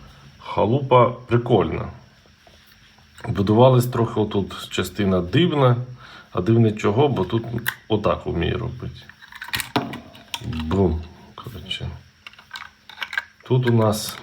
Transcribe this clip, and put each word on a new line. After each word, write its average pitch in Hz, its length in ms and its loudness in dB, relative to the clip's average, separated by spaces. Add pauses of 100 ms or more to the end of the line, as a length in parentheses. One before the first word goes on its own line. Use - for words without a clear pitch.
(400)
Халупа 120 720 2
прикольна. 92 800 0 (1400)
Будувалась 120 580 4
трохи 113 340 -2
отут 104 500 -4
частина 95 520 -2
дивна, 151 540 2 (560)
а 92 100 -4
дивне 113 300 4
чого, 110 360 2
бо - 180 0
тут 113 200 -2 (420)
отак 98 380 0
вміє 85 280 -2
робити. - 480 -8 (1400)
Бум. 80 560 0 (340)
Коротше. - 540 -12 (1600)
Тут 123 220 2
у 117 40 4
нас 110 500 2